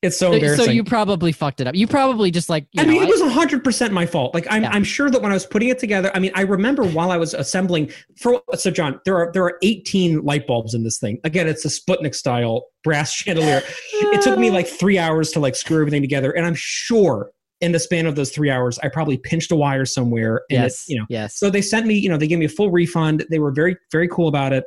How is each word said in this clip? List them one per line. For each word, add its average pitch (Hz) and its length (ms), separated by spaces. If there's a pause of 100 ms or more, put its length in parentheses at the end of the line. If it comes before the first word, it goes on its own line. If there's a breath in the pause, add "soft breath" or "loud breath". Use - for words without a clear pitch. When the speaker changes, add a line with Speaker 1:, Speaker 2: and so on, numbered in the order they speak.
Speaker 1:
It's 175 160
so 185 120
Speaker 2:
So, - 20
Speaker 1:
embarrassing. 147 320
Speaker 2:
so - 80
you 226 100
probably 196 480
fucked 147 300
it 123 80
up. 151 80
You 214 100
probably 240 460
just, 170 180
like, 156 220
you 196 100
Speaker 1:
I 320 40
mean, 320 100
Speaker 2:
know, 381 100
Speaker 1:
it - 20
was 370 140
Speaker 2:
I 311 60
Speaker 1:
a - 20
hundred 285 320
percent 226 300
my 175 120
fault. 143 300
Like, 170 160
I'm, 220 140
Speaker 2:
Yeah. - 80
Speaker 1:
I'm 208 100
sure 277 260
that 247 140
when 208 80
I 196 40
was 185 120
putting 226 220
it 254 100
together, 196 340
I 190 60
mean, 185 160
I 185 60
remember 202 420
while 175 300
I 175 40
was 165 180
assembling, 175 540 (300 loud breath)
for, 247 240 (140)
so 180 160
John, 147 320
there 185 120
are, 170 160
there 185 120
are 175 180
eighteen 185 600
light 147 240
bulbs 113 260
in 113 80
this 113 160
thing. 113 240
Again, 165 240
it's 156 180
a 156 40
Sputnik 160 480
style 120 500 (160)
brass 151 300
<laughs> - 20
chandelier. 156 480 (300 loud breath)
It 415 300
took - 180
me, 226 100
like, 180 160
three 190 320
hours 160 340
to, 170 60
like, 135 160
screw - 240
everything 147 240
together. 135 300
And 170 140
I'm 165 100
sure 160 720 (300)
in 175 100
the 165 80
span 165 280
of 147 100
those 139 160
three 147 180
hours, 123 320
I 151 60
probably 151 300
pinched - 340
a 165 40
wire 139 300
somewhere. 117 540 (100)
And 127 140
Speaker 2:
Yes, - 240
Speaker 1:
it, 151 60
you 120 40
know, 110 120
Speaker 2:
yes. 107 280
Speaker 1:
so 202 100
they 196 140
sent 220 240
me, 214 80
you 202 140
know, 165 80
they 151 100
gave 170 140
me 156 60
a - 20
full 202 240
refund. 165 580
They 160 80
were 147 140
very, 165 240 (160)
very 170 160
cool 175 180
about 139 260
it. 131 140